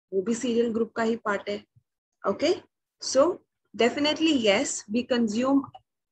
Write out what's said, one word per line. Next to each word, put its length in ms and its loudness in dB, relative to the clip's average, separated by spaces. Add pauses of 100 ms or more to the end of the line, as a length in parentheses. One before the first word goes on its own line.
(140)
वो 80 0
भी 140 -2
सीरियल 380 0
ग्रुप 200 -2
का 100 -2
ही 120 0
पार्ट 340 -4
है। 160 -8 (640)
Okay? 260 0 (500)
So 340 2 (400)
definitely 680 2
yes, 460 0
we 160 -2
consume, 540 0 (500)